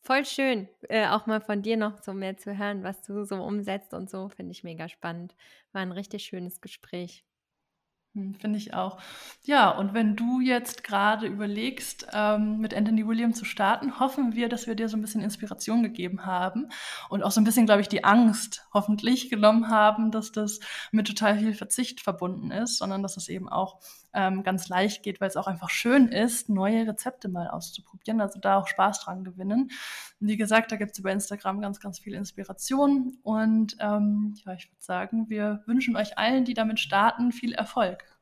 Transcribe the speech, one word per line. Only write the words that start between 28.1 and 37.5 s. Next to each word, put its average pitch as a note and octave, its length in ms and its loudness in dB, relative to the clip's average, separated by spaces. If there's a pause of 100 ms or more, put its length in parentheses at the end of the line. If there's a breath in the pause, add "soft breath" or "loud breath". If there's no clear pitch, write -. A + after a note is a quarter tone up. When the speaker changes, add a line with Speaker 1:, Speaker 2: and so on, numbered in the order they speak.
Speaker 2:
also G3+ 180 -4
da G3 180 4
auch G3 100 0
Spaß G3+ 360 2
dran F#3 220 -8
gewinnen. G3 440 0 (500 loud breath)
Und G#3 80 0
wie G#3+ 100 2
gesagt, A3 340 4
da A3 60 -4
gibt's G#3 200 -6
über F#3+ 140 -2
Instagram G3+ 480 -4
ganz, G3+ 220 -8
ganz F#3+ 180 -12
viel G3+ 140 -14
Inspiration B3+ 1080 0
und, A3 560 2
ähm, G#3 540 0 (120)
ja, F#3 80 -10
ich - 180 -16
würd - 100 -20
sagen, G#3 480 -4
wir G#3 360 -2
wünschen A#3+ 320 2
euch G#3 200 -2
allen, B3 280 4
die B3 80 -2
damit A3 260 0
starten, A#3 540 2
viel A#3 200 -4